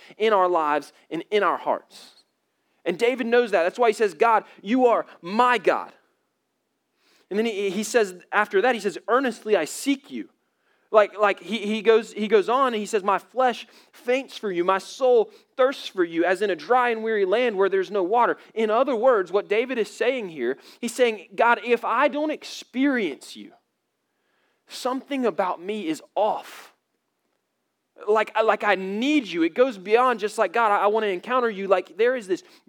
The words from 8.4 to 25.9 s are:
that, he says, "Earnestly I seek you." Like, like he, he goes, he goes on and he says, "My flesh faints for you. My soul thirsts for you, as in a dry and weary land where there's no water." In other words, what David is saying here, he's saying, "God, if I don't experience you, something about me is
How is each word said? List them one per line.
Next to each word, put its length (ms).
that, 120
he 60
says, 160
"Earnestly 480
I 100
seek 440
you." 200
Like, 260
like 220
he, 180
he 240
goes, 300
he 160
goes 200
on 200
and 80
he 100
says, 160
"My 160
flesh 480
faints 480
for 140
you. 100
My 160
soul 540
thirsts 320
for 160
you, 200
as 180
in 80
a 60
dry 340
and 120
weary 220
land 320
where 120
there's 220
no 140
water." 320
In 160
other 240
words, 380
what 160
David 300
is 120
saying 380
here, 300
he's 140
saying, 400
"God, 300
if 200
I 220
don't 240
experience 1040
you, 160
something 580
about 340
me 280
is 120